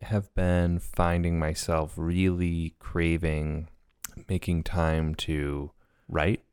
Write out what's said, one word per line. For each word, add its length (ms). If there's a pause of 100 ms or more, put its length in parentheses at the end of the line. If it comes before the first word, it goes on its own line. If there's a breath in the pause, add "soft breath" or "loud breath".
have 320
been 460
finding 580
myself 580
really 840
craving 880 (600)
making 360
time 520
to 540 (380)
write. 340 (100)